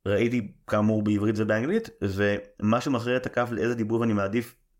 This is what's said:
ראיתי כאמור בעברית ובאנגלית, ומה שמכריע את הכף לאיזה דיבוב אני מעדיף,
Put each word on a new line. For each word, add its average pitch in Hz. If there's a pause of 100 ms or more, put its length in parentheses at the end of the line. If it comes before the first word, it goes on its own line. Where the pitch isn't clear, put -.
ראיתי 104 (160)
כאמור 107
בעברית 104
ובאנגלית, 117 (120)
ומה 101
שמכריע 123
את 127
הכף 120
לאיזה 117
דיבוב 113
אני 117
מעדיף, 104 (240)